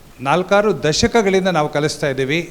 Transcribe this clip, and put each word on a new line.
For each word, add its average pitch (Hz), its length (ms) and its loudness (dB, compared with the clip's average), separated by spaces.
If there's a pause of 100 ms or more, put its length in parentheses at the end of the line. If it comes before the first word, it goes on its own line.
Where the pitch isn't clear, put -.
(280)
ನಾಲ್ಕಾರು 185 420 2 (140)
ದಶಕಗಳಿಂದ 190 720 2
ನಾವು 151 180 0
ಕಲಿಸ್ತಾ 147 380 -2
ಇದ್ದೀವಿ. 135 260 -2 (120)